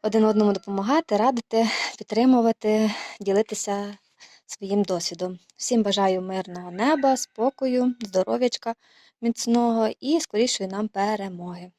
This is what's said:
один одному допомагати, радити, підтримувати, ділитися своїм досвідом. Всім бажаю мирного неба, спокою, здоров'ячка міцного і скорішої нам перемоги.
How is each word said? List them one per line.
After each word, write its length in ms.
один 220
одному 280
допомагати, 640
радити, 540
підтримувати, 920
ділитися 760
своїм 360
досвідом. 560
Всім 260
бажаю 400
мирного 480
неба, 460
спокою, 840
здоров'ячка 760
міцного 680
і 200
скорішої 500
нам 180
перемоги. 920